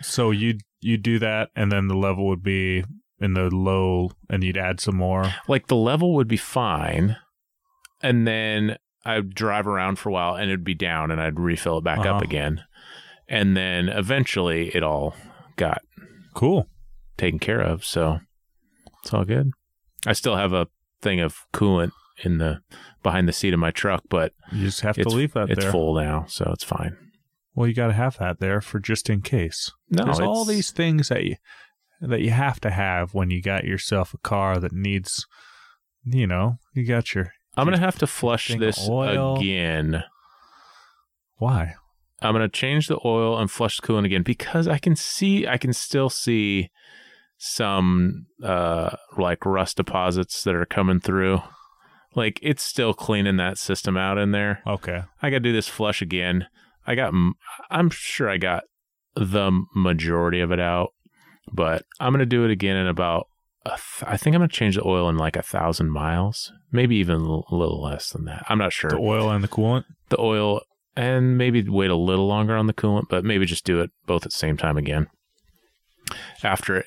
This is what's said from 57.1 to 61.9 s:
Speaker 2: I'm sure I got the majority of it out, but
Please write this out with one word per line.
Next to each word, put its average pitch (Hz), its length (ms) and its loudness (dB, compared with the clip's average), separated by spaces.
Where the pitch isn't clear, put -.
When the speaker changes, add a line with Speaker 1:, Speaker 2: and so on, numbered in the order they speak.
Speaker 2:
I'm 170 220 2
sure - 380 -4
I 95 80 0
got 90 260 -2
the 98 360 2
majority 85 640 2
of 85 100 0
it 87 80 2
out, 87 300 0
but 82 320 0